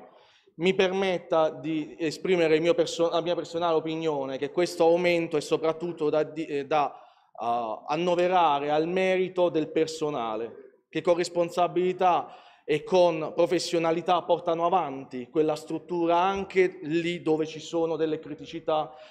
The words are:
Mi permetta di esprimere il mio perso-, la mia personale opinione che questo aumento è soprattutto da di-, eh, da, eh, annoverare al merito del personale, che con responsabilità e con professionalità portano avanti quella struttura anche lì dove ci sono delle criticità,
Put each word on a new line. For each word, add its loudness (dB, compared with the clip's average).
Mi 2
permetta 0
di -6
esprimere 2
il 4
mio 4
perso-, 0
la 0
mia 0
personale 0
opinione -2
che -4
questo 2
aumento 4
è 0
soprattutto -2
da 2
di-, -6
eh, -6
da, 0
eh, -4
annoverare 2
al 0
merito 0
del -2
personale, -4
che -4
con 2
responsabilità 0
e -2
con 2
professionalità 2
portano 0
avanti -2
quella 2
struttura -2
anche 0
lì -2
dove 0
ci -12
sono -4
delle -2
criticità, -6